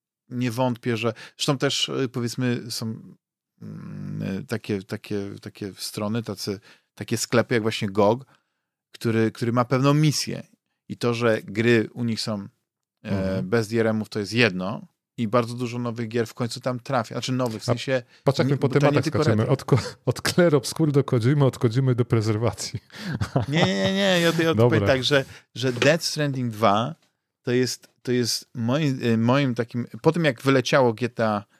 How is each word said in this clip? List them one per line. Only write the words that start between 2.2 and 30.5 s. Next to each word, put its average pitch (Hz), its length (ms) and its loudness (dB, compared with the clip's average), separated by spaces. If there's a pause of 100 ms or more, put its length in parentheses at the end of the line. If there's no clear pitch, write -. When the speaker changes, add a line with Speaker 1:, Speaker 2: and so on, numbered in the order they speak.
Speaker 1:
są, 113 300 -8 (640)
mm, 101 600 -10 (160)
y, 101 80 -8
takie, 104 360 -6
takie, 101 480 -8 (120)
takie 101 340 -12
strony, 107 460 -6
tacy, 101 380 -8 (340)
takie 117 220 -6
sklepy 117 380 0
jak 113 80 2
właśnie 110 280 -2
gog, 104 340 2 (680)
który, 110 400 0
który 117 200 -4
ma 123 120 2
pewną 139 300 2
misję 143 480 0 (460)
i 107 80 -10
to, 120 180 0
że 113 280 2
gry 110 520 2
u 120 100 -4
nich 113 160 -2
są, 113 140 -6 (680)
e, 110 40 -8
Speaker 2:
Mhm. 95 400 -2
Speaker 1:
bez 113 200 0
D 113 120 0
R 110 60 2
M-ów, 110 220 -2
to - 100 -8
jest 98 140 -6
jedno 101 540 0 (300)
i 117 120 -4
bardzo 120 260 2
dużo 120 240 -6
nowych 117 300 -6
gier 117 180 -2
w - 80 -14
końcu 120 260 -6
tam 123 200 -4
trafia, 123 340 -4
znaczy 123 180 -6
nowych, 123 300 -2
w - 20 -12
Speaker 2:
A - 20 -12
Speaker 1:
sensie 120 360 -2 (220)
Speaker 2:
patrz, - 140 2
jak 127 100 0
Speaker 1:
nie, 143 60 0
Speaker 2:
my 131 40 0
po 143 100 0
Speaker 1:
bo 127 60 -4
to 143 40 2
nie - 20 2
Speaker 2:
tematach 143 240 2
Speaker 1:
tylko 156 140 -2
Speaker 2:
skaczemy. 113 240 2
Speaker 1:
retro. 127 100 0
Speaker 2:
Od - 120 0
ko-, 135 140 4 (280)
od - 140 -2 (120)
Clair 175 240 4
Obscur 151 360 0
do 135 120 4
Kojimy, 131 400 2
od 127 140 2
Kojimy 127 360 2
do 117 100 2
prezerwacji. 113 760 -2 (340)
<laughs> - 340 -2
Speaker 1:
Nie, 160 160 2
nie, 190 100 2
nie, 190 180 0
nie. 190 280 2
Ja, 165 120 4 (120)
ja 165 100 2
Speaker 2:
Dobra. 113 100 6
Speaker 1:
powiem 110 220 4
tak, 131 180 2
że, 135 200 4 (300)
że 127 180 -2
Death 135 320 2
Stranding 131 480 -2
dwa 110 420 2 (480)
to 123 100 -2
jest, 123 360 0 (140)
to 127 100 -4
jest 123 420 -2
moim, 131 500 0
y, 113 140 2
moim 123 360 2
takim... 120 320 -4 (160)
Po 156 100 4
tym 170 120 0
jak 135 180 0
wyleciało 135 520 4